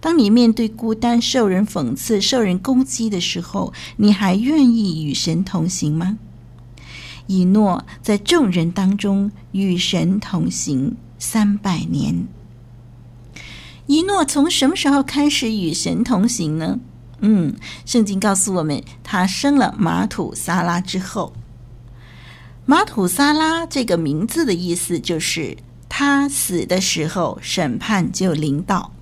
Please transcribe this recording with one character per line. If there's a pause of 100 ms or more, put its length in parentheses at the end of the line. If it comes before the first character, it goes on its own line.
当
你
面
对
孤
单、
受
人
讽
刺、
受
人
攻
击
的
时
候， (220)
你
还
愿
意
与
神
同
行
吗？ (1080)
以
诺 (160)
在
众
人
当
中 (220)
与
神
同
行 (200)
三
百 (100)
年。 (1600)
以
诺
从
什
么
时
候
开
始
与
神
同
行
呢？ (420)
嗯， (300)
圣
经
告
诉
我
们， (200)
他
生
了
马
土
撒
拉
之
后。 (1300)
马
土
撒
拉
这
个
名
字
的
意
思
就
是 (320)
他
死
的
时
候
审
判
就
临
到。 (100)